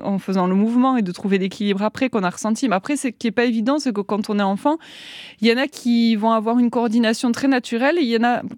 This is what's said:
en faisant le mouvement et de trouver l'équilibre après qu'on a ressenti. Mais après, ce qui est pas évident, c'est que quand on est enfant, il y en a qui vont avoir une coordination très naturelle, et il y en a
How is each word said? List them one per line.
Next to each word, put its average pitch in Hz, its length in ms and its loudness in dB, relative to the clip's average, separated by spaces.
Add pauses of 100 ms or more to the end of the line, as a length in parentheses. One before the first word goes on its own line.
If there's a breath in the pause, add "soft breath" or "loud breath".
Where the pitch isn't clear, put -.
en 196 140 -2
faisant 190 260 0
le 185 80 2
mouvement 240 420 2
et 233 60 2
de 180 80 -2
trouver 196 280 -2
l'équilibre 196 440 -2
après 214 260 -2
qu'on 226 140 0
a 180 80 0
ressenti. 220 380 -2
Mais 185 80 2
après, 240 180 -2
ce 277 140 -4
qui - 180 -6
est 220 60 0
pas 240 140 2
évident, 240 340 0
c'est 254 120 -2
que 202 80 -2
quand 208 300 -4
on 202 80 0
est 202 40 2
enfant, 202 340 0 (640 loud breath)
il 220 80 4
y 226 40 6
en 233 40 2
a 269 100 0
qui 233 480 0
vont 214 160 0
avoir 226 300 2
une 240 100 2
coordination 233 640 0
très 269 160 0
naturelle, 269 500 0
et 339 40 0
il 240 80 0
y 233 60 2
en 220 60 2
a 240 200 0 (160)